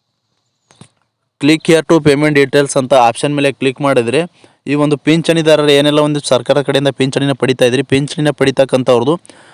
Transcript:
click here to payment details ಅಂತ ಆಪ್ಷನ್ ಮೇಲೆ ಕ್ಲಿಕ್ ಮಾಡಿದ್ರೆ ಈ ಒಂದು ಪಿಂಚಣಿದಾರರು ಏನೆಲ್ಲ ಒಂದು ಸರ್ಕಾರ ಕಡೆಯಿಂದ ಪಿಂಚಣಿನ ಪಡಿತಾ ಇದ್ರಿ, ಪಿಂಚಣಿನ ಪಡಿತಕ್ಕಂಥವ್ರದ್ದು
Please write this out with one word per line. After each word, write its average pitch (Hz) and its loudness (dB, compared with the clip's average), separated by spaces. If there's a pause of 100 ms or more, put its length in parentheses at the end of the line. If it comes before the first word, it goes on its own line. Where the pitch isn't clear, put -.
(1400)
click 160 0
here 160 2
to 165 4 (120)
payment 147 2
details 143 0 (100)
ಅಂತ 127 -4 (140)
ಆಪ್ಷನ್ 147 -4
ಮೇಲೆ 139 0 (100)
ಕ್ಲಿಕ್ 131 -4
ಮಾಡಿದ್ರೆ 127 0 (500)
ಈ - -2 (100)
ಒಂದು 147 0 (100)
ಪಿಂಚಣಿದಾರರು 156 2
ಏನೆಲ್ಲ 147 2
ಒಂದು 147 -4 (100)
ಸರ್ಕಾರ 127 0
ಕಡೆಯಿಂದ 139 -2
ಪಿಂಚಣಿನ 135 -2
ಪಡಿತಾ 127 0
ಇದ್ರಿ, 127 -2
ಪಿಂಚಣಿನ 147 -2
ಪಡಿತಕ್ಕಂಥವ್ರದ್ದು 131 0 (380)